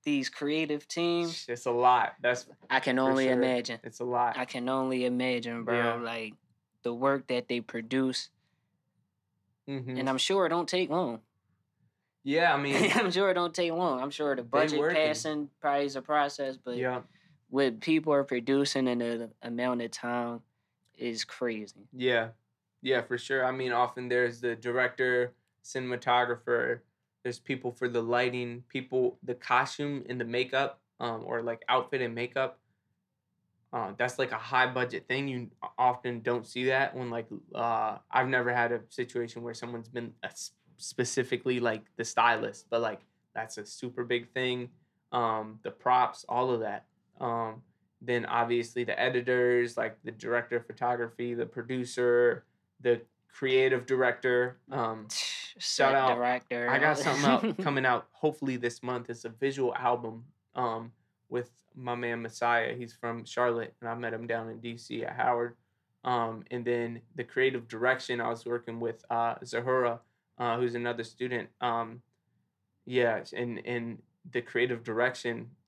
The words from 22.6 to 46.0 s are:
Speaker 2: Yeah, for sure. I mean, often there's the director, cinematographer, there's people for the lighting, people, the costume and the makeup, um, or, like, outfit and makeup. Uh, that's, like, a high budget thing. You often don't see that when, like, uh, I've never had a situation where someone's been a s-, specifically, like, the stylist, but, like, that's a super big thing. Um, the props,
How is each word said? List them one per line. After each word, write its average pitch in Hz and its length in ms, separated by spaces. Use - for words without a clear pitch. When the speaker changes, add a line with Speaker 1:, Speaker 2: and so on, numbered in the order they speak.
Speaker 2:
Yeah, 127 200
for 120 160
sure. 135 280
I 127 60
mean, 131 200
often 123 360
there's 123 320
the 120 160
director, 123 800
cinematographer, 123 1160
there's 123 160
people 127 320
for 120 180
the 117 120
lighting, 123 680
people, 127 540
the 123 100
costume 135 760
and 123 140
the 117 40
makeup, 127 540
um, 117 260
or, 120 160
like, 117 260
outfit 127 340
and 117 120
makeup. 123 460
Uh, 104 240
that's, 123 220
like, 127 120
a 110 60
high 127 300
budget 123 400
thing. 139 200
You 123 220
often 123 440
don't 120 240
see 127 200
that 131 300
when, 127 140
like, 117 180
uh, 113 420
I've 131 180
never 123 240
had 120 180
a 117 180
situation 120 520
where 117 140
someone's 117 340
been 120 240
a 98 40
s-, - 240
specifically, 123 840
like, 110 240
the 113 80
stylist, 113 640
but, 117 120
like, 107 200
that's 110 240
a 104 80
super 123 400
big 120 280
thing. 127 360
Um, 110 520
the 117 80
props, 123 580